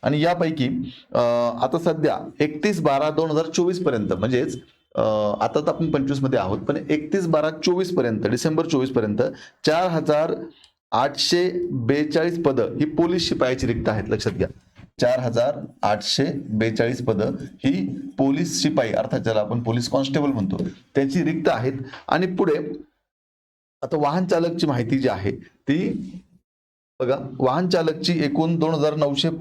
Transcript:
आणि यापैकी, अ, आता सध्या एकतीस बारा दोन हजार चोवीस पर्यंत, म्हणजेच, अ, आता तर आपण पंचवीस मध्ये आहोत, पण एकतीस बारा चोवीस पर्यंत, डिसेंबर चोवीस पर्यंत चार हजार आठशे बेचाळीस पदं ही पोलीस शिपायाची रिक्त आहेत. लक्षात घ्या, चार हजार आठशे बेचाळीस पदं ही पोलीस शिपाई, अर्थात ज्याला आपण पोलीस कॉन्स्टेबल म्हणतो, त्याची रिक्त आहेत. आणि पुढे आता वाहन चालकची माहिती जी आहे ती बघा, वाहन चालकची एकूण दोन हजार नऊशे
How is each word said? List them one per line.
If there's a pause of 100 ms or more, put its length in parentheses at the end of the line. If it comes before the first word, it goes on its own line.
आणि
यापैकी, (440)
अ, (420)
आता
सध्या (100)
एकतीस
बारा
दोन
हजार
चोवीस
पर्यंत,
म्हणजेच, (320)
अ, (380)
आता
तर
आपण
पंचवीस
मध्ये
आहोत,
पण (140)
एकतीस
बारा
चोवीस
पर्यंत,
डिसेंबर
चोवीस
पर्यंत (480)
चार
हजार (580)
आठशे
बेचाळीस
पदं
ही
पोलीस
शिपायाची
रिक्त
आहेत.
लक्षात
घ्या, (520)
चार
हजार (240)
आठशे (260)
बेचाळीस
पदं
ही (180)
पोलीस
शिपाई,
अर्थात
ज्याला
आपण
पोलीस
कॉन्स्टेबल
म्हणतो, (380)
त्याची
रिक्त
आहेत. (360)
आणि
पुढे (1300)
आता
वाहन
चालकची
माहिती
जी
आहे
ती (880)
बघा, (220)
वाहन
चालकची (120)
एकूण
दोन
हजार
नऊशे (100)